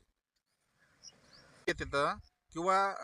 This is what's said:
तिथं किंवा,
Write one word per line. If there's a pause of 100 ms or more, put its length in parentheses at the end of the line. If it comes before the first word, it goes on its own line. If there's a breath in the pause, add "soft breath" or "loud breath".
(1700)
तिथं (380)
किंवा,